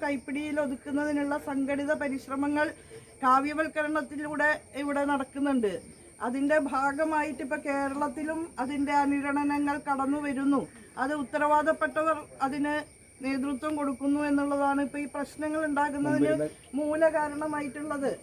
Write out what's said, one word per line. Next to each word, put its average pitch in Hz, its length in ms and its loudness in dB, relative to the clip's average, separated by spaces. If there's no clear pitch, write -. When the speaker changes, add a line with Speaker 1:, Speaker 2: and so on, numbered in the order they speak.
Speaker 1:
കൈപ്പിടിയിൽ 294 640 -4
ഒതുക്കുന്നതിനുള്ള 285 680 -2
സംഘടിത 277 460 0
പരിശ്രമങ്ങൾ 285 640 0
കാവ്യവൽക്കരണത്തിലൂടെ 294 1300 2
ഇവിടെ 285 280 0
നടക്കുന്നുണ്ട്. 269 600 0
അതിൻ്റെ 277 320 2
ഭാഗമായിട്ട് 302 760 0
ഇപ്പൊ 294 200 -2
കേരളത്തിലും 285 760 -2
അതിൻ്റെ 285 300 0
അനുരണനങ്ങൾ 285 720 0
കടന്നു 277 380 0
വരുന്നു. 277 340 2
അത് 277 200 0
ഉത്തരവാദപ്പെട്ടവർ 302 920 2
അതിന് 294 280 0
നേതൃത്വം 269 560 -2
കൊടുക്കുന്നു 285 500 0
എന്നുള്ളതാണ് 285 560 2
ഇപ്പൊ 269 180 -6
ഈ 269 120 -6
പ്രശ്നങ്ങൾ 302 440 -4
ഉണ്ടാകുന്നതിന് 285 600 2
Speaker 2:
മുമ്പിരുന്ന 302 180 2
Speaker 1:
മൂല 302 240 0
കാരണമായിട്ടുള്ളത്. 294 920 -4